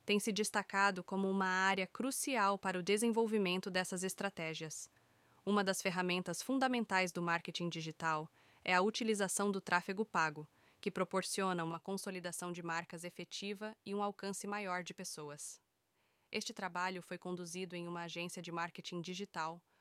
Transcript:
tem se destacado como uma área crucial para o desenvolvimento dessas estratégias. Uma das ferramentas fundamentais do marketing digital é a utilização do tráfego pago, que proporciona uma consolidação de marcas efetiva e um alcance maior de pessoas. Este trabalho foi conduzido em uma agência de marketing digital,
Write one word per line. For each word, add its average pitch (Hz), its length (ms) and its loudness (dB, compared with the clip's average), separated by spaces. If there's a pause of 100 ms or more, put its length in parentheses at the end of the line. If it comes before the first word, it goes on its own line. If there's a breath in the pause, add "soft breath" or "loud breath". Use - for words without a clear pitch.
tem 208 140 6
se 220 120 2
destacado 196 720 2
como 190 260 2
uma 190 180 4
área 190 400 4
crucial 226 720 2
para 185 200 -2
o 180 60 -2
desenvolvimento 208 880 4
dessas 185 320 0
estratégias. 160 840 -4 (540 soft breath)
Uma 202 200 4
das 190 180 2
ferramentas 180 600 0
fundamentais 240 720 2
do 175 100 -4
marketing 170 480 0
digital 160 600 -2 (340 soft breath)
é 180 100 2
a 180 80 8
utilização 202 680 2
do 190 100 -4
tráfego 190 440 0
pago, 151 420 0 (320 soft breath)
que 196 120 -2
proporciona 185 720 0
uma 165 160 -2
consolidação 180 720 -6
de 175 100 -6
marcas 170 420 -4
efetiva 202 720 -8 (100)
e 196 100 -4
um 202 80 0
alcance 202 420 -4
maior 196 380 -2
de 165 100 -10
pessoas. 151 680 -10 (720)
Este 214 220 -4
trabalho 180 480 -2
foi 180 160 -8
conduzido 180 580 -6
em 175 120 -6
uma 175 160 -4
agência 175 380 -6
de 170 100 -8
marketing 170 480 -4
digital, 175 600 -6 (200)